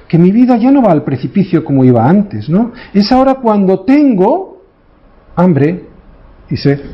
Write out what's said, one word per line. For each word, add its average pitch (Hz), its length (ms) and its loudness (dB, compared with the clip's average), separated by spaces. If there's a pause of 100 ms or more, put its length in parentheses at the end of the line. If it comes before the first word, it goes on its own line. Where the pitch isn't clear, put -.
que - 100 0
mi 175 140 4
vida 247 260 2
ya 233 140 0
no 277 100 2
va 214 100 2
al 147 120 0
precipicio 151 600 -4
como 135 180 0
iba 120 240 2
antes, 151 420 -2
¿no? 214 220 -2 (220)
Es 202 180 0
ahora 262 240 2
cuando 208 460 0
tengo 277 800 0 (760)
hambre 170 500 0 (640)
y 135 80 -6
sed 143 220 -2 (140)